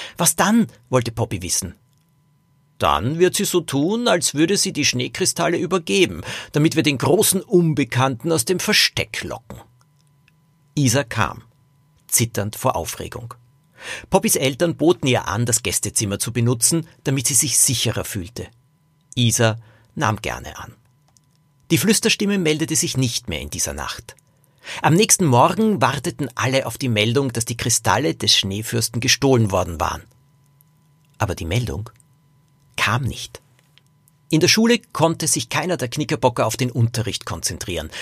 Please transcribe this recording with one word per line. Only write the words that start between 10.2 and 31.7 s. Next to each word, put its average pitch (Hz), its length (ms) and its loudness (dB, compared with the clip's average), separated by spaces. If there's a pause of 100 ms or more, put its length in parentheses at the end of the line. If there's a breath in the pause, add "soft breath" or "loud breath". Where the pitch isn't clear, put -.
Isa 139 300 2
kam, - 380 -4 (640)
zitternd 110 480 0
vor - 200 0
Aufregung. - 580 -10 (720 loud breath)
Poppys 196 260 2
Eltern 139 420 0
boten 156 320 2
ihr 113 200 2
an, 110 160 -2
das 120 180 0
Gästezimmer 101 560 -2
zu - 140 -6
benutzen, 120 540 0 (180 loud breath)
damit 135 220 0
sie 139 80 0
sich 127 240 0
sicherer 104 480 0
fühlte. - 420 -10 (640)
Isa 113 440 2 (360 soft breath)
nahm 110 280 0
gerne 65 360 -8
an. - 160 -16 (960)
Die 170 80 4
Flüsterstimme 202 600 0
meldete 156 380 0
sich 165 200 -2
nicht 131 320 -2
mehr 73 140 -6
in 71 80 -12
dieser 85 240 -4
Nacht. - 420 -10 (640 loud breath)
Am - 140 4
nächsten 190 320 4
Morgen 170 560 4
warteten 131 520 -2
alle 131 300 0
auf - 140 -8
die 135 100 -2
Meldung, 117 460 2
dass 113 100 -4
die 117 140 -6
Kristalle 135 560 0
des - 200 2
Schneefürsten 110 640 -2
gestohlen 131 500 4
worden 87 300 -2
waren. 78 220 -2 (1160)
Aber - 160 -2
die 87 100 -8
Meldung 104 460 -4 (840)